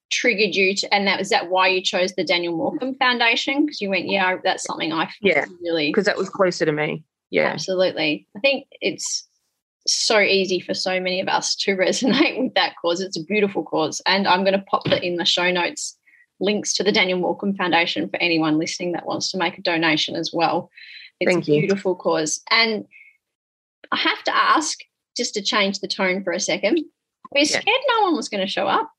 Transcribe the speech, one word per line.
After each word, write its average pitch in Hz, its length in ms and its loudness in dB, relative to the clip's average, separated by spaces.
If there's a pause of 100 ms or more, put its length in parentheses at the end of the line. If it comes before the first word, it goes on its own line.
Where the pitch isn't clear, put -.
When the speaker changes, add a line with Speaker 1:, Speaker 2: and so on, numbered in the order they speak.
(100)
Speaker 1:
triggered 208 440 2
you 190 220 2
to, - 180 -2
and 196 140 4
that, 185 100 2
was 202 120 -4
that 202 200 0
why 185 180 4
you 185 140 0
chose 185 320 0
the 185 100 -2
Daniel 175 320 0
Morcombe 196 420 -4
Foundation? 247 680 2
'Cause - 140 -6
you 202 100 -4
went, 180 180 -2
"Yeah, 190 180 2
I, 185 180 0
that's - 200 0
something 165 280 -4
I 160 180 -2 (100)
Speaker 2:
Yeah, 165 240 2 (160)
Speaker 1:
really" 165 320 -2
Speaker 2:
'cause 202 120 2
that 202 120 2
was 190 140 -4
closer 180 340 2
to 156 80 2
me. 156 300 -4 (280)
Yeah. 156 180 2
Speaker 1:
Absolutely. 160 760 -2 (100)
I 208 40 -14
think 269 280 0 (120)
it's - 460 -6 (640)
so - 320 2
easy 185 400 2
for - 140 -6
so 185 260 -2
many 185 200 -2
of 196 80 -2
us - 280 0
to - 200 0
<laughs> - 0 -
resonate 240 640 2
with 247 140 -2
that 175 260 0
cause. 170 200 0
It's 190 180 -6
a 160 60 -8
beautiful 196 400 0
cause. 156 420 -2
And 196 220 2
I'm 185 160 4
gonna 196 180 2
pop - 220 -2
that - 180 2
in 175 140 -2
the 170 80 -2
show 180 260 2
notes, - 480 -4 (400)
links 196 360 0
to 196 100 0
the 202 80 2
Daniel 185 260 2
Morcombe 180 380 -2
Foundation 175 520 0
for - 100 -8
anyone 160 400 2
listening 180 340 -4
that - 140 -6
wants 202 260 -4
to 190 60 -4
make 180 200 -2
a 190 40 -18
donation 165 520 0
as 165 180 -4
well. 165 380 0 (500)
It's 185 120 2
Speaker 2:
Thank 160 160 0
Speaker 1:
a 151 40 4
Speaker 2:
you. 151 100 4
Speaker 1:
beautiful 190 340 0
cause. 160 540 -2
And 220 340 0 (1040)
I - 60 -4
have - 280 -2
to - 120 -2
ask, 226 420 2 (380)
just 240 180 -4
to 208 80 -4
change 202 380 0
the 185 80 -8
tone 190 340 0
for 180 100 -4
a - 80 -2
second, 196 360 0 (560)
were 285 80 0
you 302 100 4
Speaker 2:
Yeah. - 100 0
Speaker 1:
scared 466 200 0 (160)
no 440 60 4
one 359 140 2
was 226 120 -4
gonna 196 180 -2
show 196 220 -2
up? 415 300 0